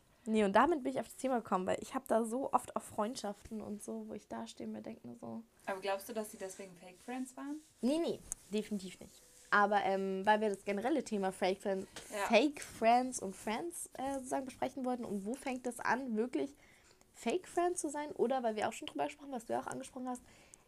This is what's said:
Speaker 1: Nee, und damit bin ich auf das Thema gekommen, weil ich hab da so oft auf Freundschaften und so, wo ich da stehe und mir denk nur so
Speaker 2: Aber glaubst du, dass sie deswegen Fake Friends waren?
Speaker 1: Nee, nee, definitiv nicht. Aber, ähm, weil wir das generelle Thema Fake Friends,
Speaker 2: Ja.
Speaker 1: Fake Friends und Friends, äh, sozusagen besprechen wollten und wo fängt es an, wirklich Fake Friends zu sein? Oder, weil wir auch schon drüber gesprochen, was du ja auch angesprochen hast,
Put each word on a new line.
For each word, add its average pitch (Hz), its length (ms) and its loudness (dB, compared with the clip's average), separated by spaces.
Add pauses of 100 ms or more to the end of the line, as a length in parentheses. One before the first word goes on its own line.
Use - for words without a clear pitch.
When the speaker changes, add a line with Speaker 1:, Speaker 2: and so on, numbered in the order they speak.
(260)
Speaker 1:
Nee, 220 200 4
und 196 80 2
damit 269 300 6
bin 262 100 -2
ich 254 60 -2
auf 220 80 -4
das - 100 -18
Thema 262 240 2
gekommen, 185 260 0
weil - 140 2
ich - 120 -10
hab 262 140 -4
da 226 160 4
so 233 300 -2
oft - 240 2
auf - 60 -8
Freundschaften 214 800 -6
und 208 220 -8
so, 220 240 -8
wo 220 60 -10
ich 208 160 -12
da 226 180 -10
stehe 233 200 -12
und 214 60 -8
mir 214 80 -10
denk 220 220 -12
nur 240 140 -14
so 226 260 -10 (220)
Speaker 2:
Aber 190 160 -6
glaubst 196 260 -4
du, 240 60 -8
dass 214 180 -6
sie 226 60 -16
deswegen 190 400 -10
Fake 185 260 -20
Friends 262 320 -8
waren? 285 260 -8 (200)
Speaker 1:
Nee, 285 180 4
nee, 302 200 0 (300)
definitiv 202 520 -4
nicht. - 200 -20 (300)
Aber, 202 320 6
ähm, 190 420 0
weil 214 160 8
wir 220 80 2
das 196 140 -4
generelle 226 400 2
Thema 196 300 0
Fake 190 280 2
Friends, 196 260 0 (240)
Speaker 2:
Ja. 202 160 -2
Speaker 1:
Fake 247 340 6
Friends 247 600 4
und 190 140 -4
Friends, 302 600 -4
äh, 269 180 -2
sozusagen 269 300 -2
besprechen 262 400 -4
wollten 247 180 -2
und 196 220 -4
wo 226 100 -2
fängt 254 320 -4
es 240 140 -6
an, 247 340 0
wirklich 254 400 0 (580)
Fake 330 340 -2
Friends 349 340 2
zu 311 80 0
sein? 294 240 -6
Oder, 254 300 2
weil 220 120 2
wir 214 140 0
auch 220 40 -8
schon - 140 -10
drüber - 180 -2
gesprochen, 285 260 -8
was 247 140 -6
du 233 80 -4
ja 240 80 2
auch 254 60 -4
angesprochen 254 400 -8
hast, 247 160 -6 (440)